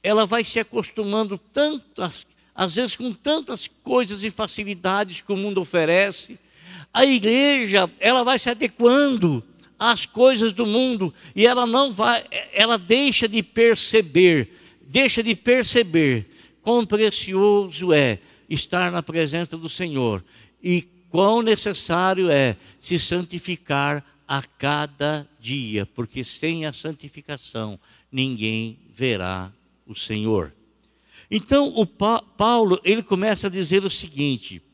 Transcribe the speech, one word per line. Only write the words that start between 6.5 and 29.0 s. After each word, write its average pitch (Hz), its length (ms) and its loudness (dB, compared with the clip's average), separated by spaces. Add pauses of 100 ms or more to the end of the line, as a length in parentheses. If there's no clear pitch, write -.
A 262 120 6
igreja, 240 840 4 (120)
ela 240 240 4
vai 254 120 2
se 240 140 -2
adequando 233 960 2 (340)
às 220 260 0
coisas 226 480 4
do 220 140 -2
mundo 214 480 0 (220)
e 214 100 6
ela 247 200 4
não 254 260 2
vai, 226 320 0 (280)
ela 226 240 4
deixa 226 520 2
de 214 160 -2
perceber, 180 1080 2 (300)
deixa 233 400 0
de 214 140 -2
perceber 170 920 2 (340)
quão 233 220 2
precioso 196 1080 0
é 131 260 4 (320)
estar 175 400 -2
na 170 140 -4
presença 160 520 -4
do 165 140 -12
Senhor 127 540 -4 (360)
e 175 220 0 (280)
quão 208 320 2
necessário 185 840 0
é 135 280 2 (240)
se 175 180 -4
santificar 156 1040 -4 (220)
a 139 160 -4
cada 147 840 -4 (100)
dia, 113 460 -6
porque 120 400 -10
sem 160 400 -6
a 151 80 -8
santificação 135 1040 -12 (320)
ninguém 113 680 -4 (160)
verá 92 580 -4 (340)